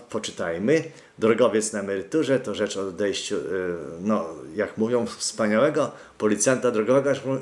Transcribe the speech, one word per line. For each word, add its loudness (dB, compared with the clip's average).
poczytajmy. 0
Drogowiec 4
na -4
emeryturze 0
to -6
rzecz -2
o -4
odejściu, -2
e, 0
no, 0
jak -2
mówią, 0
wspaniałego 0
policjanta 2
drogowego, 4
aż -2